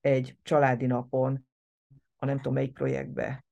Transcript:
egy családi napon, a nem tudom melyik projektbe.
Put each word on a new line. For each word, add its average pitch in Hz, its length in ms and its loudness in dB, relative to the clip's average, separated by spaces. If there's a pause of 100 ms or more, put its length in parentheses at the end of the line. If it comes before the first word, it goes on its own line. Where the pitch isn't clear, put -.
egy 131 420 0
családi 135 440 2
napon, 127 600 -2 (680)
a 135 100 -4
nem 139 100 0
tudom 131 160 -4
melyik 135 200 -2
projektbe. 135 800 -6